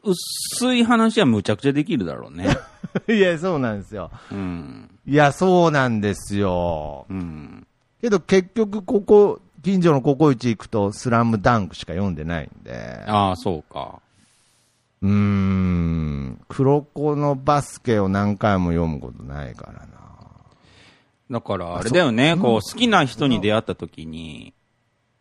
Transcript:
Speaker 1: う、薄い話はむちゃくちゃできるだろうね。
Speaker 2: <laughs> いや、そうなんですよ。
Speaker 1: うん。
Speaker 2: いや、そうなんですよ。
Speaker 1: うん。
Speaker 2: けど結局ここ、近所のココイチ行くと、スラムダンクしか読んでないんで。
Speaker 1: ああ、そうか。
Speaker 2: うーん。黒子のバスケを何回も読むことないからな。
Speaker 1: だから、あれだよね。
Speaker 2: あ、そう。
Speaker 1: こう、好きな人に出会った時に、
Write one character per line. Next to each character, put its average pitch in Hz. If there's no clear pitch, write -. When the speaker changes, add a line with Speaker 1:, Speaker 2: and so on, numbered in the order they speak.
Speaker 1:
う、 208
薄 -
い 240
話 226
は 175
む 110
ち -
ゃ 107
く -
ち 135
ゃ 139
で 147
き 160
る 98
だ 71
ろ 58
う 71
ね。 87
Speaker 2:
<laughs> -
い 220
や、 175
そ 175
う -
な 117
ん 101
で -
す 110
よ。 87
Speaker 1:
う -
ん。 82
Speaker 2:
い 131
や、 147
そ 180
う -
な 135
ん 110
で 101
す -
よ。 87
Speaker 1:
う -
ん。 85
Speaker 2:
け 233
ど 196
結 185
局 214
こ 202
こ、 208
近 185
所 156
の 139
コ 139
コ 147
イ 127
チ 120
行 107
く -
と、 101
ス -
ラ 117
ム 113
ダ 120
ン 95
ク -
し -
か -
読 98
ん 87
で 76
な 82
い 71
ん -
で。 58
Speaker 1:
あ 101
あ、 87
そ 85
う 73
か。 -
Speaker 2:
う 98
ー -
ん。 90
黒 139
子 147
の 147
バ 139
ス -
ケ 113
を 95
何 101
回 101
も 87
読 85
む 76
こ 64
と 58
な 69
い 58
か -
ら -
な。 -
Speaker 1:
だ 117
か 101
ら、 85
あ 90
れ 113
だ 156
よ 147
ね。 131
Speaker 2:
あ、 170
そ 170
う。 -
Speaker 1:
こ 117
う、 -
好 -
き 240
な 190
人 143
に 117
出 104
会 107
っ 117
た 92
時 80
に、 80